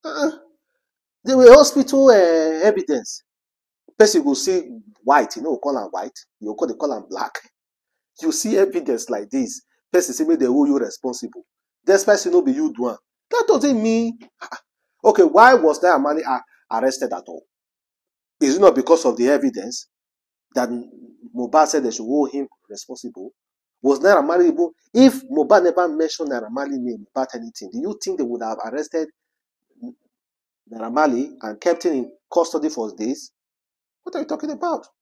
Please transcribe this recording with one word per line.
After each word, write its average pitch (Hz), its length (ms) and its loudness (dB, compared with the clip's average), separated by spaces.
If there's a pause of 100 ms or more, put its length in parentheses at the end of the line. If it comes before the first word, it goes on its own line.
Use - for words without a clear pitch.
Uh-uh. 311 260 -4 (920)
They 262 100 0
were 254 180 12
hospital, 269 580 6
uh, 233 40 8
evidence. 175 1080 0 (760)
Person 214 240 4
go 139 120 0
see 185 260 -2 (420)
white, 135 320 2
you 110 80 -12
know, 151 140 -4
call 143 200 -6
am 101 120 -8
white. 92 280 -10 (220)
You 107 180 -10
go - 100 -4
dey 113 80 -6
call 143 200 -6
am 98 140 -14
black. 92 240 -10 (920)
You - 80 -2
see - 260 -4
evidence 196 540 -2
like 104 200 -8
this. 139 320 -6 (280)
Person 175 240 0
say 156 100 -4
make 160 140 0
they 131 80 0
hold 143 220 2
you 139 100 0
responsible. 120 640 -10 (400)
Despite 262 340 4
say 180 120 -4
no 180 120 4
be 135 100 0
you 151 240 -2
do 123 140 -4
am. 110 60 -10 (340)
That 466 180 0
doesn't 277 340 2
mean, 226 360 -2 (220)
ah, - 200 -16 (440)
okay, 196 200 6
why 254 300 6
was 156 260 2
Naira 175 200 2
Marley, 151 240 -2
ah, 127 180 -4 (280)
arrested 131 420 -4
at 87 140 -12
all? 82 160 -18 (1000)
Is 143 160 2
it 185 40 0
not 180 160 2
because 160 280 0
of 120 120 -2
the 120 120 0
evidence 127 600 -4 (680)
that 123 140 -2 (680)
Mohbad 123 320 0
said 151 160 -2
they 120 80 -4
should 113 140 -12
hold 135 260 -2
him 139 160 -8 (220)
responsible? 117 640 -18 (500)
Was - 160 2
Naira 294 260 4
Marley 349 240 2
even, 320 220 -2 (240)
if 262 340 4
Mohbad 214 360 2
never 175 240 0
mentioned 156 420 -4
Naira 113 200 -8
Marley 139 280 -8
name 117 340 -10
about 131 220 -6
anything, 117 380 -16
do - 80 -10
you 214 220 -8
think 190 160 -8
they 139 60 -4
would 120 180 -8
have 110 220 -8
arrested 151 440 -8 (1600)
Naira 113 220 -12
Marley 139 380 0 (100)
and 107 200 -14
kept 170 260 -2
him 160 80 -2
in 131 180 -6 (200)
custody 160 360 -2
for 113 260 -8
days? 110 380 -10 (720)
What 349 120 -16
are 359 60 -6
you 320 60 -8
talking 302 240 -8
about? 320 360 -8 (160)